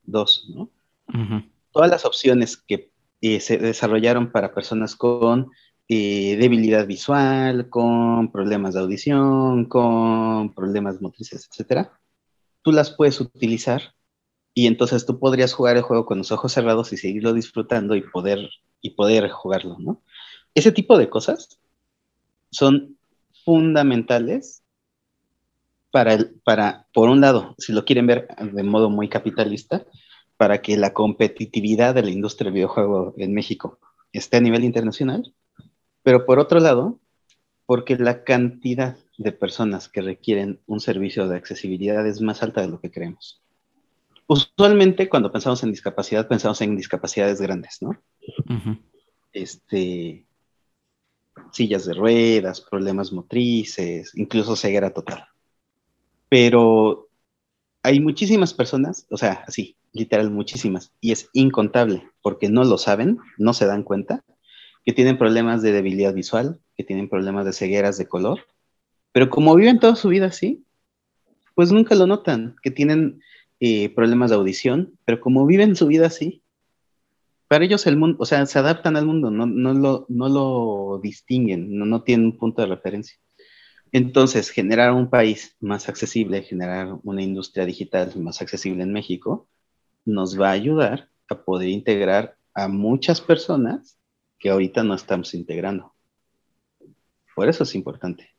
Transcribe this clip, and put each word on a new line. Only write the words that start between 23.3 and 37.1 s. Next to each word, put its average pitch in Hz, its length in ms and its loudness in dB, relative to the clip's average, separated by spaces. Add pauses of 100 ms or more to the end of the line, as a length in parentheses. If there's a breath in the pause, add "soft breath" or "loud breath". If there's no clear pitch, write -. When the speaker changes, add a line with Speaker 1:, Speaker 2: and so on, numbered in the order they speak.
Speaker 1:
fundamentales 147 1160 0 (1300)
para 117 220 4
el, 107 220 0 (100)
para, 107 480 0
por 113 160 6
un 139 120 8
lado, 123 360 4
si - 160 -8
lo 107 120 0
quieren 120 220 2
ver 120 200 2 (100)
de 101 260 -8
modo 107 260 2
muy 104 200 -4
capitalista, 107 760 -6 (520 soft breath)
para 208 240 2
que 104 160 -2
la 98 160 0
competitividad 107 1040 0
de 117 80 2
la 101 80 -2
industria 101 340 -6
del 95 100 -4
videojuego 98 640 -2
en 98 160 -6
México - 460 -8 (340)
esté 117 240 -2
a 120 40 6
nivel 117 220 2
internacional, 120 720 -4 (720)
pero 127 220 4
por 127 140 6
otro 170 200 4
lado, 151 400 2 (640)